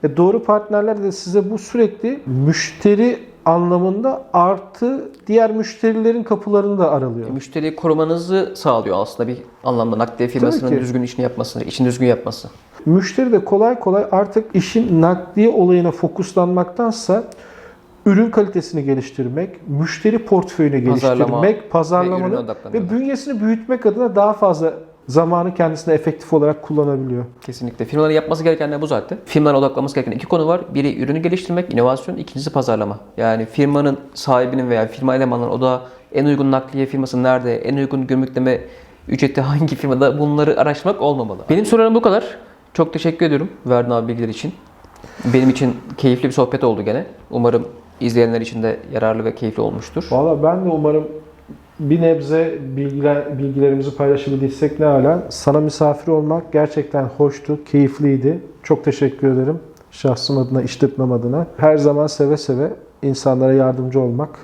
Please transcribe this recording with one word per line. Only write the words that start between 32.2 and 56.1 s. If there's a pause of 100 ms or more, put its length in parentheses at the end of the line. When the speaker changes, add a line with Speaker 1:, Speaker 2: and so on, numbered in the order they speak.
Speaker 2:
pazarlama. (180)
Yani
firmanın (160)
sahibinin
veya
firma
elemanların
odağı (320)
en
uygun
nakliye
firması
nerede,
en
uygun
gümrükleme (480)
ücreti
hangi
firmada,
bunları
araştırmak
olmamalı. (120)
Benim
sorularım
bu
kadar. (500)
Çok
teşekkür
ediyorum (180)
Verdin
abi
bilgiler
için. (720)
Benim
için (200)
keyifli
bir
sohbet
oldu
gene. (240)
Umarım (320)
izleyenler
için
de (120)
yararlı
ve
keyifli
olmuştur.
Speaker 1:
Valla
ben
de
umarım (760)
bir
nebze (180)
bilgiler-,
bilgilerimizi
paylaşabildiysek
ne
ala.
Sana
misafir